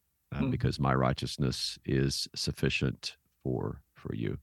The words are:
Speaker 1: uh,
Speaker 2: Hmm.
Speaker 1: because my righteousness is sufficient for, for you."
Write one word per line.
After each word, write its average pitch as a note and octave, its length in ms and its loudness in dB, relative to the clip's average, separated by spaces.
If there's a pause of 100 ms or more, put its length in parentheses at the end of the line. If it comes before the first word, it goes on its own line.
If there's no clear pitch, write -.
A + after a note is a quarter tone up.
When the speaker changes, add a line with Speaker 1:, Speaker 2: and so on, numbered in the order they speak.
(340)
Speaker 1:
uh, C#3 40 -4
Speaker 2:
Hmm. C#3 120 0
Speaker 1:
because B2 300 0
my C2+ 140 4
righteousness C2 880 0
is C2+ 500 2
sufficient - 840 0 (260)
for, - 380 -2 (120)
for - 200 -8
you." A1 280 -2